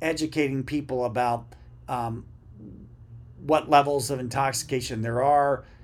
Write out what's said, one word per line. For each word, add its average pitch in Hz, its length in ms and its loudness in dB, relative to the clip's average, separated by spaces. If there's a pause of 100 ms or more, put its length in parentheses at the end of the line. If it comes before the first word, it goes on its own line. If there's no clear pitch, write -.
educating 151 600 0
people 127 420 -2
about, 120 400 0 (420)
um, 120 380 -4 (1200)
what 151 240 2
levels 143 400 6
of 135 100 -4
intoxication 127 840 -2
there 117 180 0
are, 143 440 4 (180)